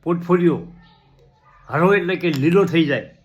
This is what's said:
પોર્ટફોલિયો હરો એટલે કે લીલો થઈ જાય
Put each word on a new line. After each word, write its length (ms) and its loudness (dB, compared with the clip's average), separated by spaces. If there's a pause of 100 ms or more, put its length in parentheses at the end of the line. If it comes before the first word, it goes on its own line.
પોર્ટફોલિયો 640 0 (1000)
હરો 260 2
એટલે 200 -2
કે 160 -4
લીલો 340 2
થઈ 200 0
જાય 400 -6